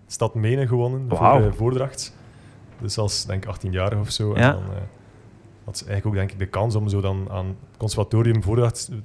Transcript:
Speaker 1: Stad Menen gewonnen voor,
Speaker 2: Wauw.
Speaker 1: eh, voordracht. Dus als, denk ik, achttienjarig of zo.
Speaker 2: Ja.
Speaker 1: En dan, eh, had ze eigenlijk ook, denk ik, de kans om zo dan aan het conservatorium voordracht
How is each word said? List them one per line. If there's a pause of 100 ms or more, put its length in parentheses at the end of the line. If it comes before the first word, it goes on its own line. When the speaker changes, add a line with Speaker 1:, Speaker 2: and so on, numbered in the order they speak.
Speaker 1:
Stad
Menen
gewonnen
voor,
Speaker 2:
Wauw.
Speaker 1:
eh,
voordracht. (680)
Dus
als,
denk
ik,
achttienjarig
of
zo.
Speaker 2:
Ja.
Speaker 1:
En
dan,
eh, (880)
had
ze
eigenlijk
ook, (140)
denk
ik,
de (100)
kans
om
zo
dan
aan
het
conservatorium
voordracht (160)